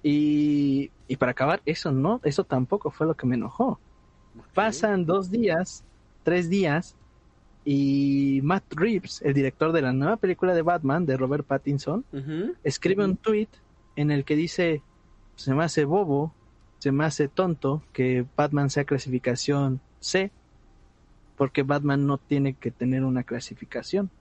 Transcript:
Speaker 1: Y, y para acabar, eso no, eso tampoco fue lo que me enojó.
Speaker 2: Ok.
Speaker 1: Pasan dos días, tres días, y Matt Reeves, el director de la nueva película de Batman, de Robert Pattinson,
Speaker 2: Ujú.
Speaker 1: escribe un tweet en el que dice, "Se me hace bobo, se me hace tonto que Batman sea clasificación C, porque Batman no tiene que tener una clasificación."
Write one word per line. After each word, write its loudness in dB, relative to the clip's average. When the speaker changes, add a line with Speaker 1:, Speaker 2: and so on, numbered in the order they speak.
Speaker 1:
Y, 2
y -4
para 2
acabar, 0
eso -2
no, 2
eso 0
tampoco -2
fue -2
lo 0
que -6
me 2
enojó. -2
Speaker 2:
Ok. -20
Speaker 1:
Pasan 0
dos 0
días, -2
tres 2
días, 0
y 2
Matt 0
Reeves, -2
el 2
director 2
de 4
la 0
nueva 0
película 0
de 2
Batman, 0
de 0
Robert -2
Pattinson, -2
Speaker 2:
Ujú. -6
Speaker 1:
escribe -2
un 0
tweet 0
en 0
el 0
que 0
dice, -2
"Se -4
me 2
hace 0
bobo, 0
se 0
me 2
hace 0
tonto -2
que 0
Batman 2
sea 0
clasificación -2
C, -2
porque 0
Batman 0
no 0
tiene -2
que -8
tener -2
una -2
clasificación." -6